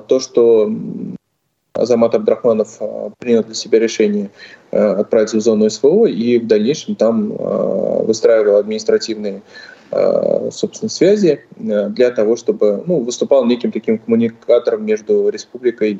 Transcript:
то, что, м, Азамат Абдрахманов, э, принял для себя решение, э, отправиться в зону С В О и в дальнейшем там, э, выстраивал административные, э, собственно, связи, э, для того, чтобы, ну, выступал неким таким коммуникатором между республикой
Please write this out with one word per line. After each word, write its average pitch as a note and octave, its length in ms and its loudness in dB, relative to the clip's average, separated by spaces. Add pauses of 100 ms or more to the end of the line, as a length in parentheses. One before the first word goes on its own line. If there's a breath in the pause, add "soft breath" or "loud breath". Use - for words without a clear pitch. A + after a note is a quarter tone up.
то, C3 120 2
что, A#2 460 4
м, G2+ 520 -8 (580)
Азамат A#2 400 2
Абдрахманов, A2 640 0
э, G#2+ 380 -10
принял A#2 240 0
для A2 120 -10
себя A2+ 240 0
решение, G#2 520 0 (400 loud breath)
э, - 80 -2
отправиться G#2+ 600 0
в - 20 0
зону G#2+ 280 2
С - 140 -6
В C3+ 40 4
О G3+ 200 4
и A#2+ 320 0
в A2+ 80 -2
дальнейшем G#2+ 500 0
там, A2 360 0
э, - 720 -2
выстраивал A2 520 2
административные, G#2+ 840 -2 (480 loud breath)
э, G1+ 600 0
собственно, - 380 -8
связи, F#3 500 2 (180)
э, G#2 300 -2
для A#2+ 220 2
того, A2+ 260 0
чтобы, G#2 500 -2
ну, E3+ 140 0
выступал B2 460 0
неким A#2 260 0
таким A2 260 -2
коммуникатором A2+ 840 0
между G#2+ 460 0
республикой G#2+ 680 -4